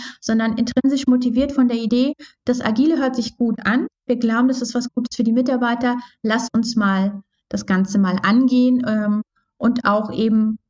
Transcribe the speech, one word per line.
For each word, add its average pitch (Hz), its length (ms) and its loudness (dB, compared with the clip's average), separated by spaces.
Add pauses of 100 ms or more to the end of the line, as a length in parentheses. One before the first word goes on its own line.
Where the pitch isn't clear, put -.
(200)
sondern 226 380 -2
intrinsisch 262 480 0
motiviert 254 460 2
von 262 160 4
der 240 100 0
Idee, 240 360 0 (320)
das 247 140 0
Agile 262 380 2
hört 254 180 -2
sich - 220 -6
gut 233 300 -2
an. 247 180 0 (220)
Wir 247 100 0
glauben, 240 300 2
das 254 160 -2
ist 226 100 -6
was 247 220 -4
Gutes 247 200 -6
für 240 80 0
die 226 80 2
Mitarbeiter. 247 680 0 (260)
Lass 226 320 -2
uns 233 200 -2
mal 196 460 0 (280)
das 196 180 -6
Ganze 196 320 0
mal 185 240 2
angehen, 247 640 2
ähm, 214 340 0 (360)
und - 280 0
auch 208 260 0
eben 220 460 0 (120)